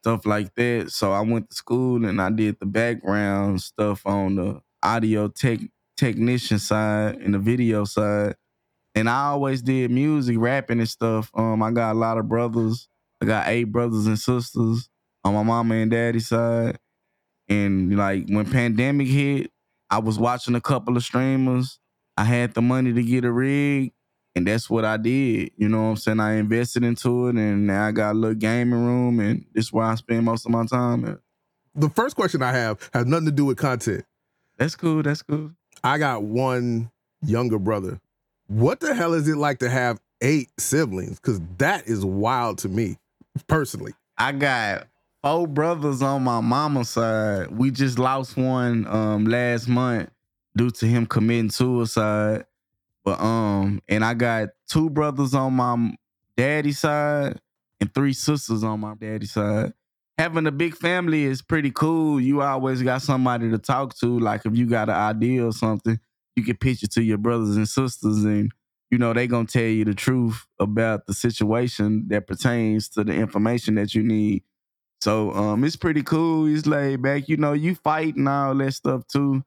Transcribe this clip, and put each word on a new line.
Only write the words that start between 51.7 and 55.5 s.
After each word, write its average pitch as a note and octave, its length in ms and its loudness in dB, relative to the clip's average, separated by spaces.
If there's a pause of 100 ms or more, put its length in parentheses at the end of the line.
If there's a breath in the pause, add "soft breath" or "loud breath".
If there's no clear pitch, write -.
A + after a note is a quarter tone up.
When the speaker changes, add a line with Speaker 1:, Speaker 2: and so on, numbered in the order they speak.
Speaker 1:
But, G2 160 0
um, G2+ 640 0
and G#2+ 160 0
I A2+ 100 0
got A#2 360 0 (180)
two D#3 220 2
brothers C#3+ 440 0
on C3+ 200 0